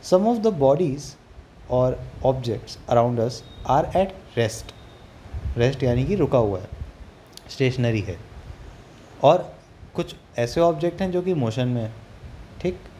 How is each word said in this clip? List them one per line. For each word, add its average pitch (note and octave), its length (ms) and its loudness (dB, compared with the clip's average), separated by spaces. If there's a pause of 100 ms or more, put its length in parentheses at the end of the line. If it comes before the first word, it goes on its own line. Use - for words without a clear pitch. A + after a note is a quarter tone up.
Some F#3 220 4
of A#3 140 0
the A3 140 4
bodies C#3+ 480 2 (720)
or B2+ 180 2 (340)
objects A#2+ 460 -4 (120)
around A#2+ 320 4
us A#2+ 180 0 (380)
are D#3+ 100 2 (160)
at F#3+ 100 0 (260)
rest। - 360 -2 (840)
रेस्ट B2+ 260 2
यानी B2 220 2
कि F#3 100 0
रुका D3 220 2
हुआ G2+ 220 2
है, - 80 -12 (840)
स्टेशनरी A#2+ 500 0
है, F2 140 -6 (1080)
और F3 320 4 (400)
कुछ - 180 -6 (240)
ऐसे A#2+ 240 0
ऑब्जेक्ट E3+ 400 0
हैं F#3+ 100 -2
जो F3+ 100 0
कि F#3 120 0
मोशन B2 340 0
में B2 140 0
है, A2 100 -6 (720)
ठीक। F3+ 160 -4 (220)